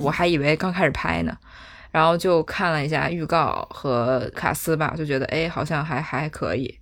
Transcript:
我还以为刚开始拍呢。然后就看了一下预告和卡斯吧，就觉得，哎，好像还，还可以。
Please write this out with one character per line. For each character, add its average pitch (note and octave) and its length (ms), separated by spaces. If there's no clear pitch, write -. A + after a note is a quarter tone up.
我 C#3 80
还 F3 180
以 E3 100
为 C#3+ 160
刚 F#3 180
开 F#3 120
始 C#3+ 80
拍 E3+ 300
呢。 E3 140
然 D#3+ 140
后 E3+ 120
就 E3+ 280
看 F3+ 260
了 D3+ 140
一 D3 40
下 D3 220
预 E3+ 140
告 D3+ 460
和 B2 680
卡 - 180
斯 D#3+ 220
吧， D3+ 200
就 D#3+ 80
觉 C#3 140
得， C3+ 80
哎， E3 220
好 D#3+ 160
像 D3+ 200
还， C#3+ 160
还 - 280
可 - 260
以。 - 280